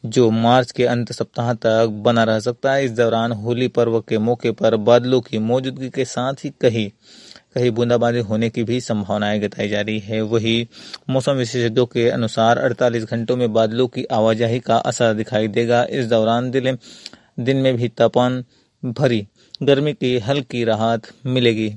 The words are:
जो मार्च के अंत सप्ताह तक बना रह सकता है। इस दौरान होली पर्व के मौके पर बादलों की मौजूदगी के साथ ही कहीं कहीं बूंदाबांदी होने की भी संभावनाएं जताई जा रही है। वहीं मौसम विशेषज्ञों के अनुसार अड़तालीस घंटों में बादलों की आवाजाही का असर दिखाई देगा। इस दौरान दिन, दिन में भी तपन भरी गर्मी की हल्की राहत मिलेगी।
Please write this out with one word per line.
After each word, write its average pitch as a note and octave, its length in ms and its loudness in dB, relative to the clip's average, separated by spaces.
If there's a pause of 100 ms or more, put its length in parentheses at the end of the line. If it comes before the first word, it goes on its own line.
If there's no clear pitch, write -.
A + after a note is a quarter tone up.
जो A#2 240 4
मार्च A#2 420 2
के B2 140 0
अंत A#2+ 260 -2
सप्ताह A#2+ 420 -4
तक A2+ 320 2
बना A2+ 380 2
रह A2 160 2
सकता B2 340 -2
है। C#3 120 0
इस A#2+ 60 -4
दौरान A2+ 400 0
होली A#2 360 -2
पर्व A2+ 340 0
के A2 160 -4
मौके A#2 340 0
पर A2+ 240 2
बादलों A#2+ 460 4
की - 160 -8
मौजूदगी C3 520 -4
के C3 160 -4
साथ B2+ 280 -6
ही C#3+ 160 -10 (120)
कहीं A2 300 0 (640)
कहीं B2 160 0
बूंदाबांदी A#2+ 480 0
होने A2 300 -2
की A#2 140 -4
भी A#2+ 180 -2
संभावनाएं G#2 600 -4
जताई G2+ 260 -6
जा G#2 140 -4
रही G#2+ 180 -4
है। A2 220 -6
वहीं A2+ 460 -2 (420)
मौसम C3 220 0
विशेषज्ञों A#2+ 540 0
के A#2 240 0
अनुसार A2+ 480 2
अड़तालीस A#2+ 460 0
घंटों A#2 320 -4
में A#2+ 180 -2
बादलों A2 340 2
की B2+ 180 -8
आवाजाही A2+ 540 0
का A2+ 180 0
असर A#2+ 360 2
दिखाई A2 340 -2
देगा। A#2+ 360 2
इस C3+ 220 -4
दौरान A#2 460 0
दिन, B2+ 260 -2 (640)
दिन C3+ 180 0
में C3 200 2
भी A#2+ 100 -2
तपन B2 560 2 (420)
भरी A#2+ 420 0 (360)
गर्मी C#3 300 2
की B2 260 -2
हल्की B2 440 -4
राहत A2 380 0 (240)
मिलेगी। A#2 520 0